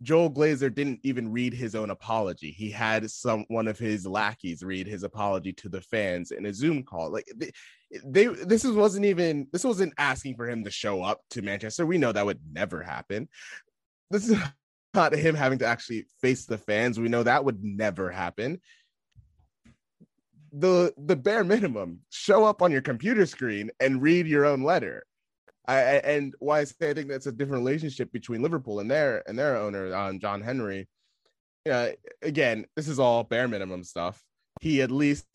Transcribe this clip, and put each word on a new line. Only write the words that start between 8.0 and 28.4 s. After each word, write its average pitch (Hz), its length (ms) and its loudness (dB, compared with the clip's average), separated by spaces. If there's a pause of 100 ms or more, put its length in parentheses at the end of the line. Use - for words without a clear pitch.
they, 185 220 4
this 214 380 0
is, 240 80 2
wasn't 202 320 4
even, 165 480 2
this 175 100 -2
wasn't 190 340 0
asking 131 380 -2
for 117 120 -6
him 117 180 -6
to 101 40 -8
show 98 320 -4
up 98 200 -2 (100)
to 117 100 -8
Manchester. 101 440 -4
We 175 120 2
know 123 140 4
that 101 140 0
would 95 160 -2 (100)
never 85 320 -4
happen. 95 460 -8 (840)
This 208 180 -2
is 220 80 6 (280)
<laughs> - 280 -16
not 156 220 4
him 156 200 4
having 131 240 2
to 123 60 0
actually 117 420 -2 (140)
face 127 240 2
the 113 120 -4
fans. 110 420 0
We 117 80 0
know 117 160 2
that 139 220 4
would 107 180 -2
never 98 480 -4
happen. 98 480 -6 (1900)
The, 175 460 4
the 147 180 0
bare 202 280 2
minimum, 127 560 0 (100)
show 202 340 4
up 208 180 4
on 180 100 6
your 139 100 2
computer 175 440 2
screen 110 440 -4 (100)
and 131 220 2
read 165 260 6
your 147 180 4
own 139 180 2
letter. 123 420 0 (640)
I, 127 80 2
I, 135 220 6
and 143 420 0
why 147 220 2
I - 20 0
say 147 260 -4
I 147 60 0
think 147 120 -6
that's 135 200 -8
a 135 40 -2
different 131 320 -2
relationship 139 480 -2
between 117 300 -6